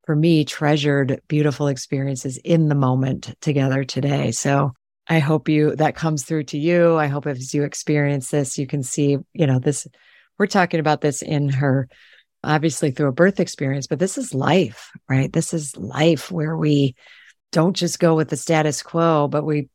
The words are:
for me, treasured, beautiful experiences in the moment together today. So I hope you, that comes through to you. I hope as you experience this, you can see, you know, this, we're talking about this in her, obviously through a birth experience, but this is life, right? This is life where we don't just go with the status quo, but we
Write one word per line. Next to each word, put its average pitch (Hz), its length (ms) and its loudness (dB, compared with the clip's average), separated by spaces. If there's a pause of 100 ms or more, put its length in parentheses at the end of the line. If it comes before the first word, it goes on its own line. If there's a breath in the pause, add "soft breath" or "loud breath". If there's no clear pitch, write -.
for 156 100 0
me, 156 300 4
treasured, 143 800 0
beautiful 147 400 0
experiences 135 680 -6
in 165 320 2
the 147 60 2
moment 131 680 0
together 135 420 0
today. 139 480 -2
So 139 420 0 (340)
I 165 120 4
hope 156 300 0
you, 151 260 2
that 147 200 0
comes 156 280 -2
through 156 220 -4
to 151 120 -8
you. 170 380 4
I 151 120 0
hope 139 200 -4
as 131 260 -6
you 147 100 0
experience 143 680 -2
this, 143 280 -2
you 139 100 -4
can 143 160 -4
see, 143 340 0 (160)
you 165 140 2
know, 127 120 4
this, 143 280 -2 (500 soft breath)
we're 180 100 2
talking 175 320 2
about 151 220 0
this 147 200 -2
in 143 280 0
her, 135 400 0 (540 soft breath)
obviously 151 480 0
through 143 180 -2
a 127 40 -4
birth 190 260 2
experience, 139 480 -4
but 135 120 -6
this 185 180 -2
is 247 160 -8
life, 139 580 0 (180)
right? 131 240 0
This 165 200 -2
is 151 220 -6
life 143 560 0
where 160 240 -4
we 147 400 2 (560 loud breath)
don't 165 240 2
just - 240 -4
go 165 160 4
with 156 140 0
the 147 80 -4
status 156 460 0
quo, 165 440 2
but 147 160 -2
we 147 320 -2